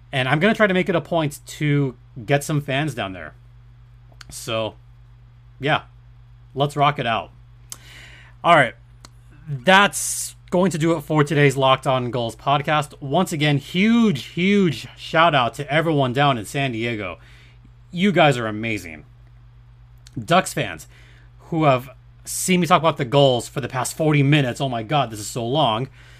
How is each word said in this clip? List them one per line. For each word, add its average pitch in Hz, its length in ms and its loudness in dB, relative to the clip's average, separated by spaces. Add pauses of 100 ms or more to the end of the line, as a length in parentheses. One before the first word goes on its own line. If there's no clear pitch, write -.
(120)
And 131 160 -2
I'm 147 120 0
gonna 214 160 2
try 214 120 4
to 190 60 0
make 185 160 0
it 175 60 0
a 165 60 0
point 156 440 -4
to 143 500 -2 (300)
get 143 180 0
some 147 180 -2
fans 139 340 -4
down 98 180 -6
there. 78 220 -14 (920)
So, 113 460 -6 (840)
yeah. 139 240 -2 (720)
Let's 143 200 -2
rock 143 220 2
it 135 80 -4
out. 107 240 -2 (1120)
All 165 120 6
right. 123 180 4 (760)
That's 185 880 0 (140)
going 180 220 2
to 175 80 -4
do 165 180 2
it 147 40 -10
for 151 220 2
today's 143 320 2
Locked 131 300 2
On 127 240 0
Gulls 117 260 -4
podcast. 147 640 -2
Once 151 320 -2
again, 151 260 2
huge, 202 680 2
huge 180 600 0 (100)
shout 165 380 2
out 120 200 0
to 139 160 -10
everyone 147 420 0
down 139 220 2
in 104 100 -6
San 139 260 -4
Diego. 107 480 -6 (720)
You 185 200 0
guys 151 260 4
are 117 100 -4
amazing. 104 580 -8 (1120)
Ducks 165 340 0
fans 95 360 -8 (640)
who 156 160 0
have 131 260 2 (340)
seen - 340 -2
me 170 60 0
talk 160 160 4
about 156 160 0
the 147 80 -4
Gulls 135 420 4
for - 140 -10
the 120 80 -6
past 123 260 -6
forty 151 280 2
minutes, 135 360 2
oh 139 100 -2
my 117 120 -6
God, 120 300 -2
this 110 80 -12
is 104 80 -10
so 117 180 -8
long. 123 440 -2 (300)